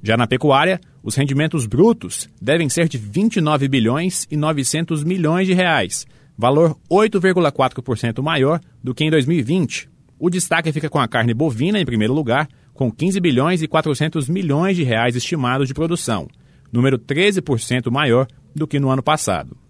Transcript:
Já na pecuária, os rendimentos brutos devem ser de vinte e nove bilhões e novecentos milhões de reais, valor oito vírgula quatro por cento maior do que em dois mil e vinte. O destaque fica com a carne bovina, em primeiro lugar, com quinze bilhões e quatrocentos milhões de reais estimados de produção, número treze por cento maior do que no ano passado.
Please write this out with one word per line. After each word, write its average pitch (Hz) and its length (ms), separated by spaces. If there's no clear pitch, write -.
Já 110 140
na 120 100
pecuária, 147 520
os 110 140
rendimentos 143 500
brutos 123 640
devem 151 260
ser 165 220
de 143 80
vinte 117 400
e 185 40
nove 147 280
bilhões 135 600
e 151 60
novecentos 151 720
milhões 180 420
de 190 60
reais, 160 520
valor 147 400
oito 208 300
vírgula 175 300
quatro 131 320
por 120 160
cento 117 240
maior 151 380
do 127 100
que 156 120
em 156 40
dois 156 160
mil 165 140
e - 20
vinte. 147 480
O 175 100
destaque 170 440
fica 151 160
com 151 100
a 120 80
carne 117 260
bovina, 151 460
em 170 60
primeiro 117 280
lugar, 139 340
com 127 180
quinze 185 300
bilhões 160 400
e 160 60
quatrocentos 151 600
milhões 175 480
de 175 80
reais 120 320
estimados 131 520
de 127 60
produção, 143 540
número 127 260
treze 175 440
por 135 180
cento 123 320
maior 131 360
do 151 140
que 143 120
no 139 100
ano 131 120
passado. 92 560